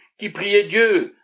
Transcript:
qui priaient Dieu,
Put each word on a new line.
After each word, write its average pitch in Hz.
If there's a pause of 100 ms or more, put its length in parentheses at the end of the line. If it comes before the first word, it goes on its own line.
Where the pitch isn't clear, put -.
(180)
qui 208
priaient 202
Dieu, 190